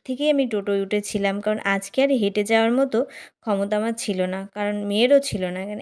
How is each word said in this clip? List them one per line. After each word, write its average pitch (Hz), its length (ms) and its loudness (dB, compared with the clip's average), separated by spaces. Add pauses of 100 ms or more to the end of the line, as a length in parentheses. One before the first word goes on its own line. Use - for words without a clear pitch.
থেকেই 269 260 0
আমি 277 160 2
টোটোয় 202 360 -2
উঠেছিলাম, 196 580 -2
কারণ 214 180 0
আজকে 196 440 -2
আর 277 80 4
হেঁটে 214 340 2
যাওয়ার 226 280 4
মতো 254 320 2 (360)
ক্ষমতা 202 360 -2
আমার 226 220 0
ছিল 185 240 -2
না, 190 320 -4
কারণ 208 300 -2
মেয়েরও 220 340 4
ছিল 220 260 -2
না, 185 220 -4
কারণ 208 160 -8